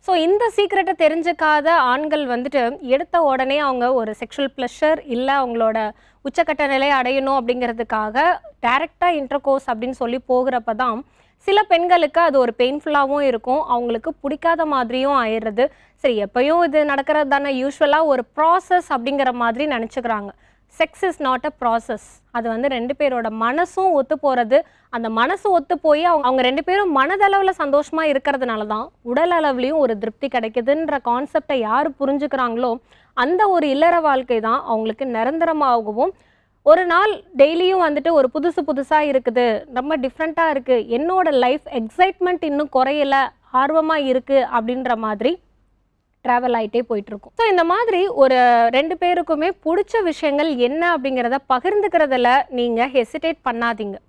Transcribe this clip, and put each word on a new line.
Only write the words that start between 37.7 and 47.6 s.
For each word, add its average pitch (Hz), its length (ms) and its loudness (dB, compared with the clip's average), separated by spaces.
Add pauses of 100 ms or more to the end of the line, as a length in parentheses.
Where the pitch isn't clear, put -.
வந்துட்டு 294 280 0
ஒரு 277 220 4
புதுசு 311 340 -2
புதுசா 285 300 0 (120)
இருக்குது, 247 380 0 (260)
ரொம்ப 262 240 -4
டிஃப்ரெண்டா 311 520 -2
இருக்கு, 262 280 0 (120)
என்னோட 330 380 0 (160)
லைஃப் 262 220 0 (140)
எக்ஸைட்மெண்ட் 359 640 0
இன்னும் 294 300 -2
குறையல, 277 440 2 (360)
ஆர்வமா 311 440 2 (140)
இருக்கு 262 280 2 (160)
அப்படின்ற 247 400 -2
மாதிரி 220 360 -2 (920)
டிராவல் 247 320 0
ஆயிட்டே 220 300 -2
போயிட்டு 208 240 -6
இருக்கும். - 260 -16
So 466 120 0
இந்த 359 140 4